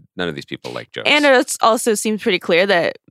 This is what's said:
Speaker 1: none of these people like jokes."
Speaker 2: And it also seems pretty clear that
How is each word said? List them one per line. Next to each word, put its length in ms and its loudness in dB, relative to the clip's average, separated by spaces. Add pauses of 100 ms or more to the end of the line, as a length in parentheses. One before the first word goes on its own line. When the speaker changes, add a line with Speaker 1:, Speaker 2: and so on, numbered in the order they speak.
(160)
Speaker 1:
none 140 -4
of 60 -8
these 100 -12
people 260 -12
like 200 -12
jokes." 180 -4
Speaker 2:
And 160 2
it 340 4
also 360 2
seems 260 -4
pretty 160 0
clear 300 2
that 320 0 (120)